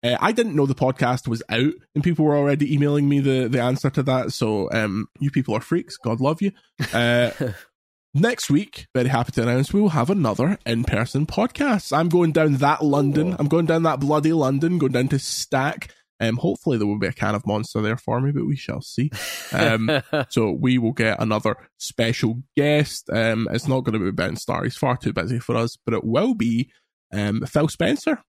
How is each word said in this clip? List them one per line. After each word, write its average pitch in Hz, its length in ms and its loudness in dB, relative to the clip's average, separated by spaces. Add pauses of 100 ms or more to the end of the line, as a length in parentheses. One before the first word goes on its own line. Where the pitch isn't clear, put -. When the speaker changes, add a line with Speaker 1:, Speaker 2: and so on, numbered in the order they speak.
Speaker 1:
uh, 120 180 0
I 202 120 2
didn't 220 240 0
know 143 100 4
the 135 80 0
podcast 127 540 -2
was 113 220 -4
out, 123 240 2 (200)
and 147 100 -2
people 160 200 2
were 147 120 2
already 143 360 2
emailing 143 360 2
me 143 120 4
the, 131 280 2
the 127 120 0
answer 127 300 0
to 139 140 -2
that. 131 280 0
So, 107 400 -2
um, 107 360 -2 (100)
you 139 120 -2
people 127 240 -2
are 110 60 -2
freaks. - 380 -4
God 117 240 -4
love 151 180 0
you. 196 120 0 (420)
Uh, 120 420 2
Speaker 2:
<laughs> - 800 -10
Speaker 1:
next 226 360 0
week, - 440 0
very 127 140 2
happy 123 240 0
to - 100 0
announce, 123 320 0
we 202 60 4
will 208 100 4
have 139 180 0
another 147 560 0
in-person 120 600 0
podcast. 233 720 -2
I'm 165 120 2
going 165 240 4
down 156 240 4
that 143 260 2
London. 147 500 2
Speaker 2:
Ooh. 175 60 -4
Speaker 1:
I'm 147 100 0
going 165 180 2
down 165 160 2
that 151 180 0
bloody 151 320 2
London, 156 460 2
going 139 140 0
down 127 160 0
to 139 100 2
Stack. - 760 -4 (300)
Um, 113 140 0
hopefully 160 400 0
there 107 100 0
will 104 120 0
be 101 80 -2
a 87 60 -2
can 104 220 -2
of 104 120 -4
Monster 107 340 -2
there 107 160 -2
for 120 240 -4
me, 139 100 0
but 139 160 -2
we 147 100 -2
shall - 260 -8
see. - 280 -4 (420)
Um, 113 380 2 (220)
Speaker 2:
<laughs> 143 160 -2
Speaker 1:
so 110 220 0
we 127 260 2
will 117 160 0
get 110 280 0
another 107 360 0 (220)
special 113 640 -2 (140)
guest. 147 540 2
Um, 113 400 0
it's 123 180 -4
not 131 140 2
gonna 110 180 -2
be 95 100 0
Ben 90 260 -2
Starr. - 280 -4
He's 123 120 -4
far 123 220 0
too - 160 -2
busy 107 240 -2
for 120 180 -2
us, 117 280 -2
but 113 100 0
it 113 100 -2
will 160 300 2
be, 120 360 0 (420)
um, 104 340 0
Phil 151 220 0
Spencer 285 600 -2